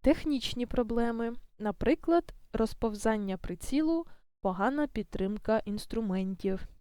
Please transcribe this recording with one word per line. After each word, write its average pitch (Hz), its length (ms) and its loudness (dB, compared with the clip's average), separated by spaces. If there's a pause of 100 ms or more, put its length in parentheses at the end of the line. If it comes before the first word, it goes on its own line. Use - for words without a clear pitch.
Технічні 269 640 2
проблеми, 233 680 0 (240)
наприклад, 311 720 2 (200)
розповзання 214 840 0
прицілу, 311 680 0 (360)
погана 196 460 2
підтримка 214 800 -2
інструментів. 190 1000 -2 (140)